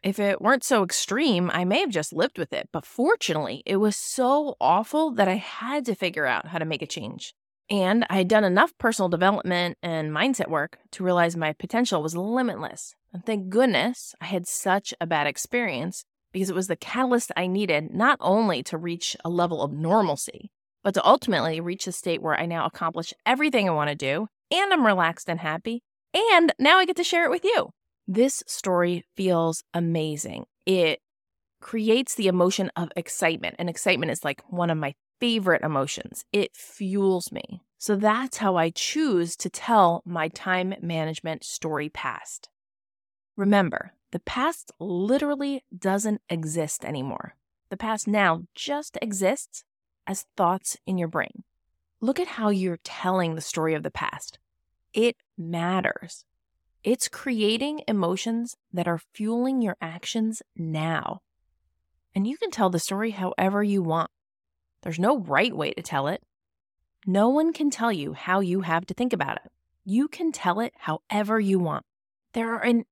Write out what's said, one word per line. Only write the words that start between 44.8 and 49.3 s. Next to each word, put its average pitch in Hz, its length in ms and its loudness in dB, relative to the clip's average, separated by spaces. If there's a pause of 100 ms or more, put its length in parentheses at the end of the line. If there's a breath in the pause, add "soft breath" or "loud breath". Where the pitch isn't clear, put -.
doesn't 202 520 -2
exist 160 560 -4
anymore. - 500 -6 (360)
The 190 60 -8
past 220 300 -4
now 190 360 2 (120)
just - 480 -6
exists 202 600 -4 (420)